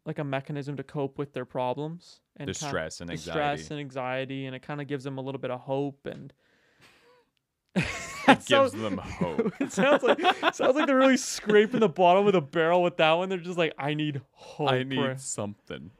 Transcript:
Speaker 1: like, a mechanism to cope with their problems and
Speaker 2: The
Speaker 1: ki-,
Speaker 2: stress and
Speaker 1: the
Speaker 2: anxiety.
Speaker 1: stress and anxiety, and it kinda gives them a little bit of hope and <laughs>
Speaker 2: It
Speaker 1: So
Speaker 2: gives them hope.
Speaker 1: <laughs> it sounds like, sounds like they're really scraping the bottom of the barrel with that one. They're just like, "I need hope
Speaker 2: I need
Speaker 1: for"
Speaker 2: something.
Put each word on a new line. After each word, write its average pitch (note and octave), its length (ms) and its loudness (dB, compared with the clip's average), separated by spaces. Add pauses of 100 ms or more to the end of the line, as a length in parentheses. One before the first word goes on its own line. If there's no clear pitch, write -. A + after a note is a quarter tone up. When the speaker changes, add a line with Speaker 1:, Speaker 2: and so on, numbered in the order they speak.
Speaker 1:
like, D#3+ 140 -8
a D3+ 40 -6
mechanism C#3 540 -6
to C3+ 60 -10
cope C#3 360 -6
with C#3+ 140 -8
their B2+ 120 -6
problems C3+ 720 -6 (160)
and C#3 140 -8
Speaker 2:
The F#2 40 -6
Speaker 1:
ki-, D3+ 120 -8
Speaker 2:
stress E2+ 340 -4
and E2+ 100 -10
Speaker 1:
the E2+ 40 -8
Speaker 2:
anxiety. E2+ 480 -4
Speaker 1:
stress D#3 100 -16
and D3 80 -8
anxiety, C3 680 -6
and C3 80 -10
it C3 80 -14
kinda D3 220 -10
gives C3+ 200 -6
them C3+ 120 -8
a C3 40 -8
little C3 180 -8
bit B2+ 120 -6
of B2+ 100 -8
hope C#3 460 -6
and - 260 -12 (1400)
<laughs> - 0 -
Speaker 2:
It - 680 0
Speaker 1:
So C4+ 260 4
Speaker 2:
gives - 120 -6
them G#2 160 -4
hope. - 580 -4
Speaker 1:
<laughs> - 40 -14
it C4+ 120 -4
sounds C4+ 320 2
like, B3 160 2 (340)
sounds - 220 2
like D#4 120 2
they're C4+ 100 4
really C4 200 6
scraping G#3+ 640 4
the G#3 80 6
bottom F#3 360 6
of G3+ 80 6
the F3+ 80 4
barrel E3 420 2
with F3 140 0
that D#3+ 160 6
one. F3+ 160 2
They're F#3+ 80 -2
just E3+ 200 -8
like, E3 200 2
"I D3 180 -2
need D3+ 260 -2 (100)
hope - 400 -4
Speaker 2:
I C3 120 2
need C3+ 120 -4
Speaker 1:
for" C3+ 220 0
Speaker 2:
something. G2+ 840 -10